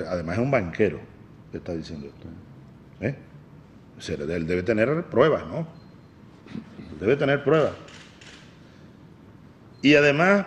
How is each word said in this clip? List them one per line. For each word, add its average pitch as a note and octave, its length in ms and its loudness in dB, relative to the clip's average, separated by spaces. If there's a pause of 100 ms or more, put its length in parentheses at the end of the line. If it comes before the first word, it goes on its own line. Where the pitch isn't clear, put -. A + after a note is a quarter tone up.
además F2 300 -4
es A#2+ 60 0
un C#3 80 -2
banquero F#2 480 0 (520)
que - 60 -12
está F2 160 -10
diciendo D#2 340 -10
esto. - 200 -18 (720)
¿Eh? C#3 140 -4 (840)
O - 40 -20
sea, E2 140 -6
él D#2+ 300 -4
debe F2+ 180 -2
tener A#2+ 420 0
pruebas, B2+ 420 2
¿no? D#3+ 200 -8 (1300)
Debe A#2 160 2
tener C#3+ 280 0
pruebas. C#3 280 2 (2000)
Y D3 140 8
además E3 520 4